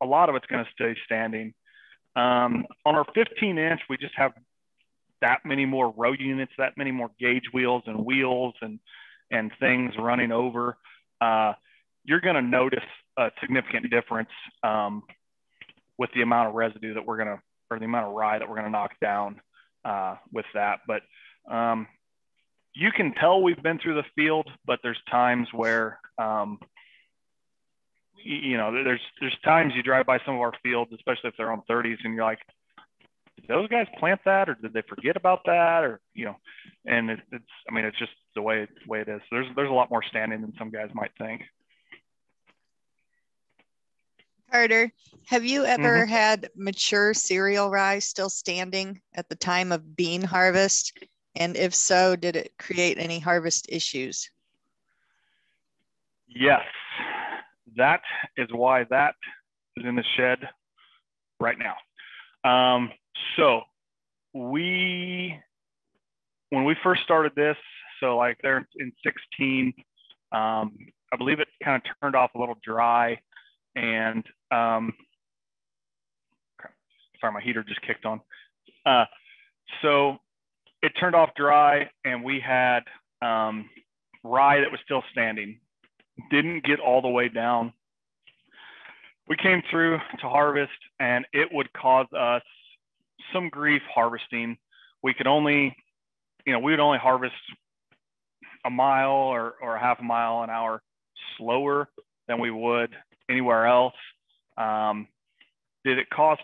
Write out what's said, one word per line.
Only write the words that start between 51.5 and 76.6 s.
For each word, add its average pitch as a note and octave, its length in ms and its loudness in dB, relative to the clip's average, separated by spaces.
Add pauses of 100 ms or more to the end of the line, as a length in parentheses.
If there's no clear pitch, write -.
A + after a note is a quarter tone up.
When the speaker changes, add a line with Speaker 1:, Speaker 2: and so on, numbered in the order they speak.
Speaker 2:
if F3+ 180 0
so, F#3 440 4
did E3+ 180 -4
it - 240 -4
create F3 380 -2
any E3+ 200 -6
harvest E3 520 0
issues? - 600 -6 (2000)
Speaker 1:
Yes, B2+ 380 4 (1120)
that D3 240 4 (340)
is B2 160 -4
why B2 380 2
that C#3+ 260 2 (640)
is A#2+ 80 -10
in B2 100 -2
the A#2+ 80 -2 (140)
shed B2+ 220 2 (1000)
right A#2 180 -2
now. G#2+ 200 -8 (640)
Um, B2+ 480 4 (460)
so C3 240 4 (720)
we, F3+ 1080 -4 (1080)
when C3+ 160 0
we D#3 180 2
first F3+ 200 2
started D#3 300 2
this, D3 220 2 (460)
so, B2 160 0
like, A#2+ 260 0
there C3+ 240 0 (100)
in B2+ 140 -8 (100)
sixteen, C3 720 -2 (600)
um, A2 420 -2 (380)
I - 40 -4
believe C#3 220 -2
it D3+ 80 -2 (160)
kinda C3+ 180 0 (200)
turned C3+ 160 0
off B2 180 2
a A#2+ 40 -8
little A#2+ 220 -4
dry, A#2 600 0 (560)
and, A2+ 480 -2 (260)
um, A2+ 420 0 (1700)
crap, - 140 -20 (480)